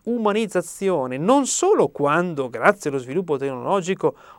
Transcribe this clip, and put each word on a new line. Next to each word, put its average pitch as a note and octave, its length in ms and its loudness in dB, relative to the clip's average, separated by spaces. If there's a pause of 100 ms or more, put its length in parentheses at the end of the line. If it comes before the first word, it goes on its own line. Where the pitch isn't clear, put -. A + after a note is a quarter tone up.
umanizzazione G3 1120 -2
non B3 300 2
solo F4 400 2
quando, D3 600 0
grazie C#3+ 440 0
allo C3+ 80 -2
sviluppo C#3+ 380 -4
tecnologico, C#3+ 800 -2 (240)